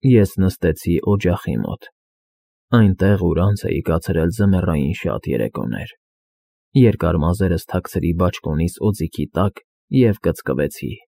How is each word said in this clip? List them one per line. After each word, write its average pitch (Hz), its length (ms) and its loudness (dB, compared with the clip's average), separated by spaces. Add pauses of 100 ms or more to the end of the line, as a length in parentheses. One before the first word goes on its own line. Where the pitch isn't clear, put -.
Ես 117 320 4
նստեցի 87 600 0 (100)
օջախի - 560 0
մոտ, - 260 -8 (840)
այնտեղ, 98 520 4
ուր 82 180 0
անց 101 240 0
էի - 160 -2
կացրել 82 540 -2
ձմեռային 87 640 0
շատ - 340 -6
երեկոներ։ - 640 -6 (800)
Երկար 92 460 4
մազերս 87 500 0
թաքցրի 87 480 -4
բաճկոնիս 85 600 -2
օձիքի 80 500 -4
տակ 95 320 -4 (280)
և 120 280 2
կծկվեցի 73 760 -4 (140)